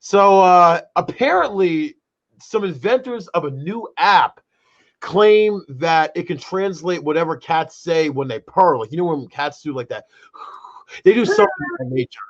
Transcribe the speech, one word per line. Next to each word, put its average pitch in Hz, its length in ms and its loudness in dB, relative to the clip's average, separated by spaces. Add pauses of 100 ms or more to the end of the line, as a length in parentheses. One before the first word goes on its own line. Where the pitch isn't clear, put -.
So, 196 360 4
uh, 175 400 6 (160)
apparently, 190 960 -2 (460)
some 214 240 -6
inventors 214 640 -4
of 170 160 -2
a 143 80 -6
new 185 340 -10 (120)
app 165 420 2 (580)
claim 214 680 2
that 156 480 0
it 170 80 -6
can 143 140 -8
translate 180 680 -6
whatever 156 320 -2
cats 160 400 -4
say 160 340 -2
when 135 160 -6
they 113 140 -8
purr. 175 380 2
Like, 110 120 -8
you 156 80 -8
know 180 60 -2
when 147 240 -6
cats 147 340 -8
do 151 100 -8
like 123 160 -8
that? 107 180 -12 (280)
<sighs> - 680 -20
They 185 100 6
do 233 100 2
something 403 220 2 (340)
in 127 140 -10
nature. - 360 -6